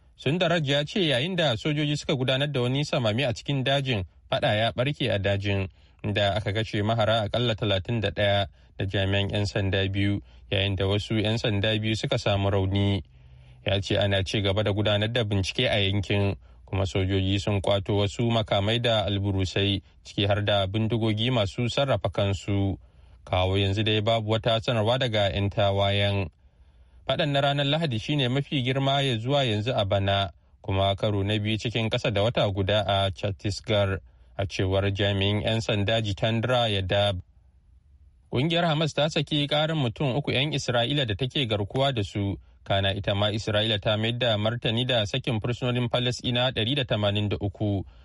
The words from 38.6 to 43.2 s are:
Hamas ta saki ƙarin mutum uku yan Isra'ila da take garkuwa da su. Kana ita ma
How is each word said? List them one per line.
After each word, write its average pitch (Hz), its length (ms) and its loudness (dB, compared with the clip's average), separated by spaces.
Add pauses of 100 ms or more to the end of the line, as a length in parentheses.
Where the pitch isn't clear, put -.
Hamas 151 240 0
ta 160 140 2
saki 147 400 -2
ƙarin 156 340 0
mutum 127 340 -2
uku 143 140 -2
yan 143 220 0
Isra'ila 135 520 0
da 107 100 -2
take 131 360 -2
garkuwa 135 420 0
da 110 100 -2
su. 101 360 -4 (260)
Kana 98 300 0
ita 98 220 -2
ma 101 180 2